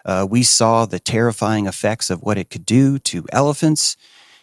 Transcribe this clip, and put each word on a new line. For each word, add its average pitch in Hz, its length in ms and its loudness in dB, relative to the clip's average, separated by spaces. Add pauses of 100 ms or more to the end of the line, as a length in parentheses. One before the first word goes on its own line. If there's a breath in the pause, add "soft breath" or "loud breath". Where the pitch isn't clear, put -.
uh, 98 220 -2
we 117 140 2
saw 113 460 2
the 92 120 -6
terrifying 110 680 0
effects 107 420 -4
of 87 140 -6
what 104 160 -2
it 87 100 -8
could - 160 -14
do 135 320 4
to - 340 -8
elephants. 147 640 0 (480 soft breath)